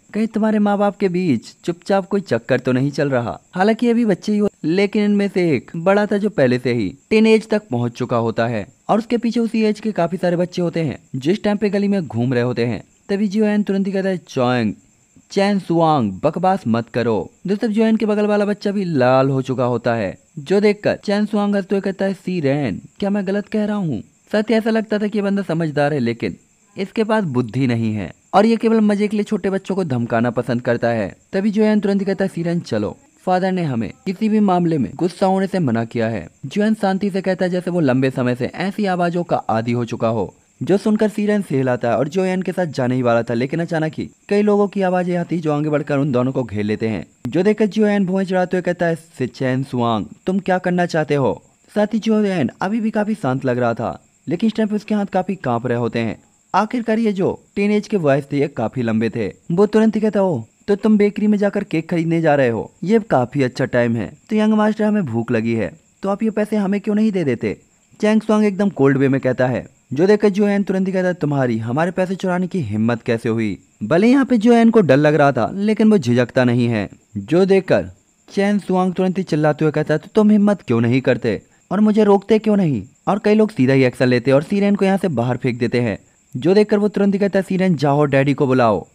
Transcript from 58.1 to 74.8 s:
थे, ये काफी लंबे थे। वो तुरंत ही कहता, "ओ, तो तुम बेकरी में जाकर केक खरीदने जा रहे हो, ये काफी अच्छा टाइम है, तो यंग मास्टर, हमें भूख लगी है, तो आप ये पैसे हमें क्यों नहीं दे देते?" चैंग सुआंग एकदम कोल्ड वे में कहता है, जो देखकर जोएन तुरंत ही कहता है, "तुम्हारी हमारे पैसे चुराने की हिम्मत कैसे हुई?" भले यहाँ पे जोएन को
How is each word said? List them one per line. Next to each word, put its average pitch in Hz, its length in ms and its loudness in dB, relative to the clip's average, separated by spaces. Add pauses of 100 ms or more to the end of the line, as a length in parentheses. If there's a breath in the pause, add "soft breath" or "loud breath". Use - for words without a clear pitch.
थे, 143 80 -2
ये 139 80 0
काफी 127 340 -4
लंबे 113 280 0
थे। 107 240 -4 (180)
वो 185 140 4
तुरंत 220 300 2
ही 214 60 -2
कहता, 208 220 0
"ओ, 156 200 -2 (240)
तो 202 80 2
तुम 214 220 2
बेकरी 208 300 0
में 208 100 2
जाकर 202 260 -2
केक 160 260 -4
खरीदने 165 320 0
जा 151 140 4
रहे 135 140 4
हो, 104 220 -4 (120)
ये 214 160 2
काफी 139 440 0
अच्छा 127 220 -2
टाइम 120 300 0
है, 110 180 -6 (160)
तो 220 60 -2
यंग 214 180 2
मास्टर, 214 300 0
हमें 208 220 0
भूख 113 260 -4
लगी 117 220 0
है, 110 260 -4 (240)
तो 196 60 -2
आप 202 140 -2
ये 220 60 0
पैसे 208 260 -2
हमें 202 260 0
क्यों 208 140 -2
नहीं 220 160 2
दे 185 120 -2
देते?" 113 380 -2 (400)
चैंग 214 200 2
सुआंग 214 240 2
एकदम 202 240 0
कोल्ड 139 280 2
वे 135 120 2
में 131 120 0
कहता 127 260 0
है, - 340 -6 (120)
जो 156 140 2
देखकर 208 220 4
जोएन 202 340 0
तुरंत 190 240 -2
ही 190 60 -4
कहता 185 140 0
है, 180 60 0
"तुम्हारी 139 440 -2
हमारे 131 340 -2
पैसे 185 240 -4
चुराने 180 320 -2
की 185 120 -4
हिम्मत 113 420 -2
कैसे 117 280 -2
हुई?" 110 280 -2 (260)
भले 175 280 2
यहाँ 269 140 4
पे 247 120 2
जोएन 233 320 6
को 226 120 6